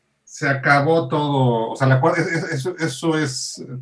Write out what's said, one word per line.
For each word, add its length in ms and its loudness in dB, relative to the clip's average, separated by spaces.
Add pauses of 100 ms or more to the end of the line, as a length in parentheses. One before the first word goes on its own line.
(260)
se 240 -6
acabó 580 2
todo. 640 0
O 80 -8
sea, 100 2
la 140 4
cua-, 160 2
es-, 100 0
es-, 240 -4
eso, 260 -4
eso 400 -2
es 460 -6 (180)